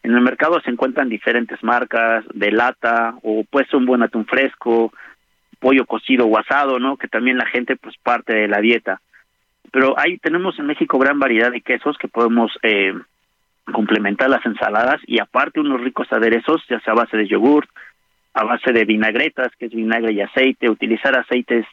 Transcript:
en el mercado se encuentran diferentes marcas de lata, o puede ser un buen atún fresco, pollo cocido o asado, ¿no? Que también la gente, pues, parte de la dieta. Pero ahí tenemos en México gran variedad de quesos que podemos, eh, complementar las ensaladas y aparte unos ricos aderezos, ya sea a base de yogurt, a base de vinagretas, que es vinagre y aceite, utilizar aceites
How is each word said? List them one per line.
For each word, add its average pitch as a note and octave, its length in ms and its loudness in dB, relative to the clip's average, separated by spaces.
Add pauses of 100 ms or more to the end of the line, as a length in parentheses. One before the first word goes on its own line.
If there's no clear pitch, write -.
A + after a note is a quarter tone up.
en A2+ 100 0
el B2 60 4
mercado D3+ 400 2
se B2+ 100 -6
encuentran C3 380 -2
diferentes A#2 560 -4
marcas A2+ 600 0 (100)
de G#2 180 -2
lata, A#2 680 0
o A2 220 -2
puede - 220 -2
ser - 100 -2
un B2+ 100 2
buen B2 160 2
atún G#2+ 240 -2
fresco, A#2+ 680 0 (680)
pollo C3 260 2
cocido B2 400 0
o A2 120 4
asado, C#3 400 0
¿no? C3+ 180 -2
Que - 120 -12
también B2+ 300 0
la A#2+ 80 -2
gente, B2+ 300 -2
pues, - 260 -20
parte A#2+ 300 -2
de G#2+ 160 0
la G2+ 120 0
dieta. G#2+ 400 0 (720)
Pero C3+ 260 2
ahí E3 200 -2
tenemos E3+ 400 -4
en D3 80 -6
México D3+ 320 -2
gran C#3 200 2
variedad A#2+ 320 2
de B2 120 -8
quesos C3+ 360 -2
que B2+ 100 -10
podemos, A#2 440 2 (100)
eh, G2+ 300 2 (760)
complementar G#2+ 600 0
las B2 160 0
ensaladas A2 600 -2
y A#2 140 0
aparte C#3+ 400 -2
unos C3+ 220 -2
ricos B2+ 280 -6
aderezos, A#2 600 0
ya A2+ 100 -4
sea A2 140 -2
a - 20 4
base A2+ 220 0
de G#2 100 0
yogurt, B2+ 400 4 (640)
a A2 100 -2
base A#2+ 300 -2
de A2+ 140 4
vinagretas, A2 640 0 (100)
que B2 80 -10
es A2 80 -10
vinagre A2+ 400 -2
y G2+ 80 -2
aceite, B2+ 480 0
utilizar A2+ 480 0
aceites A#2+ 540 -2